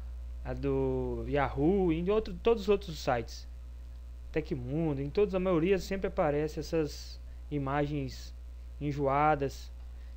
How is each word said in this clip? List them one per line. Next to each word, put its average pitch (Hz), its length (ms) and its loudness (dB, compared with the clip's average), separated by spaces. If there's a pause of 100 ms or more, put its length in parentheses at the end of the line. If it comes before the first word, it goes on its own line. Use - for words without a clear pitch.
(460)
a 131 80 -4
do 131 760 0
Yahoo, 143 640 4
e 160 100 2
de 175 80 2
outro, 214 320 2
todos 226 220 6
os 190 60 4
outros 196 280 2
sites. - 480 -2 (840)
Tecmundo, 147 680 -2
em 143 80 -2
todos, 190 260 2
a 190 60 2
maioria 185 360 4
sempre 190 300 -2
aparece 156 540 2
essas - 580 -2 (320)
imagens 143 840 -2 (460)
enjoadas 143 880 2 (480)